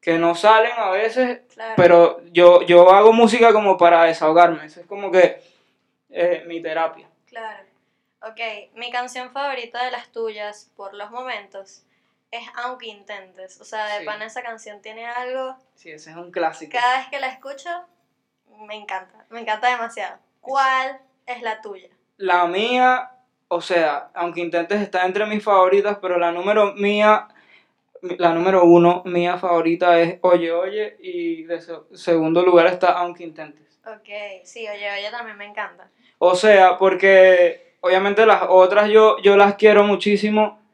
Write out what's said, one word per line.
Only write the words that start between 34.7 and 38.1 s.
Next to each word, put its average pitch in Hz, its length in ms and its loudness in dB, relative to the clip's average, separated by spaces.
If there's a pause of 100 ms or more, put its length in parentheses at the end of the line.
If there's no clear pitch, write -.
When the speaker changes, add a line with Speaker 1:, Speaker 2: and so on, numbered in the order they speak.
Speaker 2:
Oye 202 200 -12
también 226 260 -16
me 202 80 -20
encanta. 208 440 -16 (300)
Speaker 1:
O 180 160 0
sea, 185 420 4
porque 185 1040 4
obviamente 196 440 0